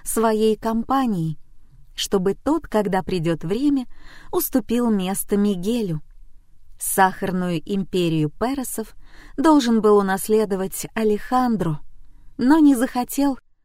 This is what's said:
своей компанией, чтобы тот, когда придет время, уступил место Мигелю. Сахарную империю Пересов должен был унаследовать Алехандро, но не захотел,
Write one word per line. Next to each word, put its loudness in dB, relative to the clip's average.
своей 2
компанией, -2
чтобы 0
тот, -2
когда 0
придет -2
время, 0
уступил 0
место -2
Мигелю. -2
Сахарную 0
империю -2
Пересов -6
должен 4
был 6
унаследовать 0
Алехандро, 0
но 6
не 8
захотел, 0